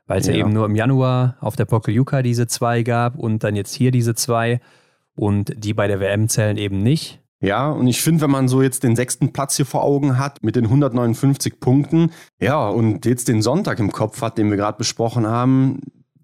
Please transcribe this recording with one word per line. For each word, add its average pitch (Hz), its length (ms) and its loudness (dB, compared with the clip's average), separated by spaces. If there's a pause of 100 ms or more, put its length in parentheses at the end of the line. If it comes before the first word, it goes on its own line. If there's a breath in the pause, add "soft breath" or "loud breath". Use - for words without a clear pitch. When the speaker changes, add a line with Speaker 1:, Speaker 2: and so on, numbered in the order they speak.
Speaker 1:
weil's 95 200 0
ja - 60 2
Speaker 2:
Ja. 110 60 2
Speaker 1:
eben 107 140 2
nur 110 120 2
im 104 100 0
Januar 127 680 2
auf - 160 -4
der 113 80 0
Pokljuka 135 580 0
diese 120 240 0
zwei 120 360 -2
gab 120 360 -2
und 110 240 -2
dann 104 120 0
jetzt 101 200 -6
hier 127 160 2
diese 117 240 0
zwei. 117 440 0 (560 soft breath)
Und 101 420 -2
die 107 160 -4
bei 104 140 0
der 101 120 -2
W 98 60 -2
M 107 240 0
zählen 107 280 0
eben 98 240 -4
nicht. 135 380 -2 (200)
Speaker 2:
Ja, 110 300 0
und 131 180 -2
ich 117 140 0
find, 160 200 2
wenn 147 100 2
man 135 160 2
so 127 160 2
jetzt 127 200 0
den 117 120 2
sechsten 123 380 -2
Platz - 240 -4
hier 143 80 0
vor - 180 -2
Augen 139 340 2
hat 139 260 -4
mit 110 120 -2
den 117 140 2
hundertneunundfünfzig 123 880 0
Punkten, 147 520 2 (280 loud breath)
ja, 127 280 0
und 110 380 0
jetzt 120 220 0
den 110 160 2
Sonntag 127 360 0
im 98 120 0
Kopf - 320 -6
hat, 113 160 -4
den 107 100 2
wir 101 80 2
grad 104 220 -2
besprochen 117 480 -2
haben, 131 540 0 (420)